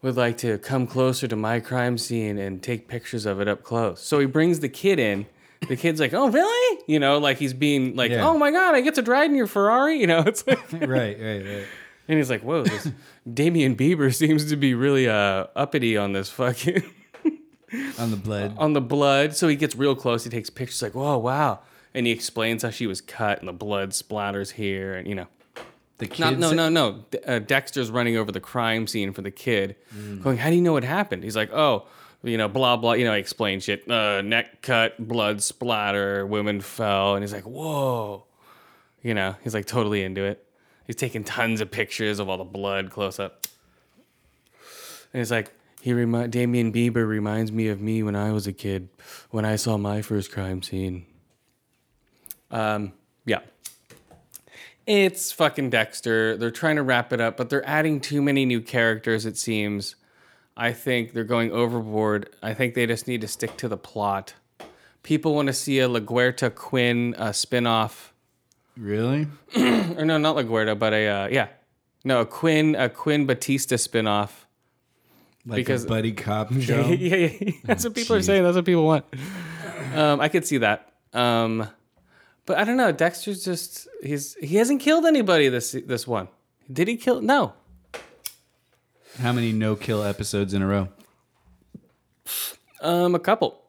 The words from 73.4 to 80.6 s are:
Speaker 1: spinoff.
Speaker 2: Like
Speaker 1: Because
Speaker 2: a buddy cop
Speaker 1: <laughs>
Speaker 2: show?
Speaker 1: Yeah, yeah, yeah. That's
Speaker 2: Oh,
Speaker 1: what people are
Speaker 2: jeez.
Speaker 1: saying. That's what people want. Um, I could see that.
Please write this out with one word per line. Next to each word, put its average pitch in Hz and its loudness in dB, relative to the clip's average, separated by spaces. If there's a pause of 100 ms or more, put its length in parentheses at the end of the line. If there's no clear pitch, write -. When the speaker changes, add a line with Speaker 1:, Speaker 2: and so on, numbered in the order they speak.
Speaker 1:
spinoff. 104 0 (1120)
Speaker 2:
Like 117 -4
Speaker 1:
Because 127 0
Speaker 2:
a - -8
buddy 113 0
cop 107 -4
Speaker 1:
<laughs> 131 0
Speaker 2:
show? 123 2
Speaker 1:
Yeah, 175 2
yeah, - - (240)
yeah. 202 -2 (120)
That's - 0
Speaker 2:
Oh, 240 -2
Speaker 1:
what 220 -6
people 233 0
are 196 4
Speaker 2:
jeez. 185 0
Speaker 1:
saying. 196 6
That's 175 4
what 180 2
people 170 6
want. 156 4 (880)
Um, 151 4
I 151 4
could 165 0
see 143 0
that. 107 2 (200)